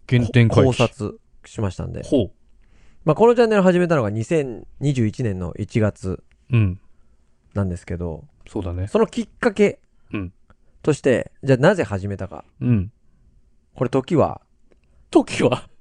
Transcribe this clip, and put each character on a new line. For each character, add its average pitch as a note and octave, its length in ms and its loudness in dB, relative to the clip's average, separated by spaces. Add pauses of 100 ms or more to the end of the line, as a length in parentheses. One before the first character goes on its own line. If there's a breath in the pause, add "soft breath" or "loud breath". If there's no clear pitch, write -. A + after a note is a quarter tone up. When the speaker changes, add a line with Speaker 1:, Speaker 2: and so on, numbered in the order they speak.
Speaker 1:
原 A#2+ 180 2
点 A#2 220 4
回 - 160 4
帰。 - 20 6
Speaker 2:
考 B2+ 60 2
察 - 480 -4 (240)
し - 160 -14
ま G2+ 100 -2
し - 60 -12
た F2+ 80 -8
ん F2 80 -10
で。 D#2+ 120 -12
Speaker 1:
ほ C3+ 180 2
う。 F2 80 -6 (760)
Speaker 2:
ま D#3+ 80 2
あ、 - 20 2
こ G3 120 4
の A#3+ 80 6
チ A#3+ 80 4
ャ A#3 40 6
ン A3 40 -4
ネ G#3+ 60 2
ル G3+ 40 6
を F#3 40 4
始 F3+ 140 4
め F3+ 100 2
た E3 80 2
の C3+ 60 2
が G2+ 80 -2
二 A2 140 -4
千 C#3 420 -4 (120)
二 C#3 160 -2
十 A#2+ 120 2
一 G#2+ 160 -4
年 G2+ 160 -4
の F2 200 -6
一 G#2+ 220 -2
月 G2 420 -4 (280)
Speaker 1:
う B2 60 2
ん。 G2 240 0 (760)
Speaker 2:
な G2+ 100 -2
ん F#2+ 40 -2
で F2 80 -6
す - 80 -18
け F2+ 120 -8
ど、 E2+ 280 -10 (220)
Speaker 1:
そ - 140 -8
う - 20 -8
だ F2 100 -8
ね。 F2+ 140 -6
Speaker 2:
そ G#3 120 -2
の A3+ 80 2
き - 160 -8
っ - 60 -10
か - 240 -2
け G3 280 0 (320)
Speaker 1:
う G#2+ 60 -8
ん。 F#2 140 -10 (500)
Speaker 2:
と D#3 100 2
し - 80 -4
て、 C3+ 320 0 (100)
じ C3+ 100 0
ゃ C3 40 6
あ - 20 -8
な E3 160 4
ぜ E3+ 80 -2
始 G2+ 260 -6
め G2 80 -8
た F#2+ 120 -12
か。 - 160 -18 (160)
Speaker 1:
う B2 100 -2
ん。 G2+ 220 0 (840)
Speaker 2:
こ C3 100 -4
れ A#2+ 60 -4
時 C3+ 260 0
は、 F#2+ 240 0 (720)
Speaker 1:
時 - 320 0
は？ B2 260 0 (120)